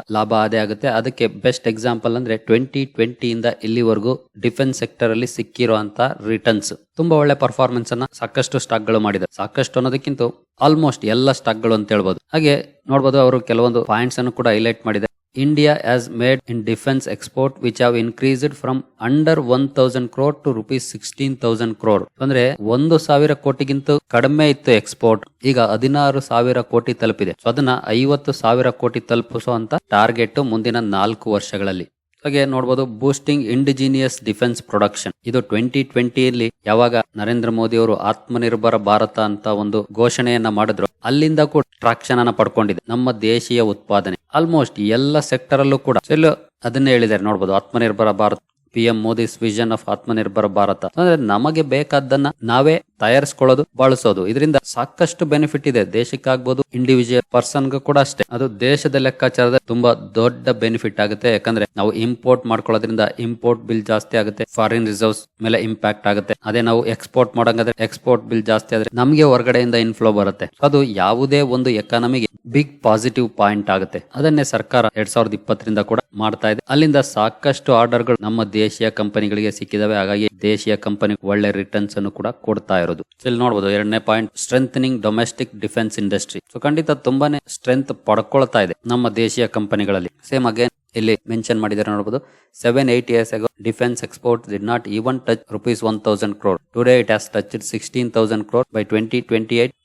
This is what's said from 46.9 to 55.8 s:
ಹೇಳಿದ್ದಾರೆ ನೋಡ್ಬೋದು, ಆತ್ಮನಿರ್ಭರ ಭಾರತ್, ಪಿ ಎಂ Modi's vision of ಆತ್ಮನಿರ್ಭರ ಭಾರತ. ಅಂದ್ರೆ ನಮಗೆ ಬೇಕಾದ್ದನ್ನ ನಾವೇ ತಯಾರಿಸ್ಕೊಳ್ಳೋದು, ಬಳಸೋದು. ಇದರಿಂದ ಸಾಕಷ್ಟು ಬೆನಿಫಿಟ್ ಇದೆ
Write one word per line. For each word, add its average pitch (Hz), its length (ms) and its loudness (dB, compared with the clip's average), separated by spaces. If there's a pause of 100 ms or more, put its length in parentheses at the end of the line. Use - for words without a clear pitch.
ಹೇಳಿದ್ದಾರೆ 107 320 4
ನೋಡ್ಬೋದು, 98 300 0
ಆತ್ಮನಿರ್ಭರ 107 580 0
ಭಾರತ್, 104 300 0 (320)
ಪಿ 117 100 0
ಎಂ 113 220 2
Modi's 113 340 -2
vision 113 340 -2
of 110 140 -4
ಆತ್ಮನಿರ್ಭರ 104 580 -2
ಭಾರತ. 98 400 0
ಅಂದ್ರೆ 170 300 2
ನಮಗೆ 135 460 0
ಬೇಕಾದ್ದನ್ನ 139 640 0 (160)
ನಾವೇ 135 400 2 (160)
ತಯಾರಿಸ್ಕೊಳ್ಳೋದು, 131 680 2 (100)
ಬಳಸೋದು. 117 500 2
ಇದರಿಂದ 139 360 0
ಸಾಕಷ್ಟು - 640 -4
ಬೆನಿಫಿಟ್ 147 420 0
ಇದೆ 104 260 0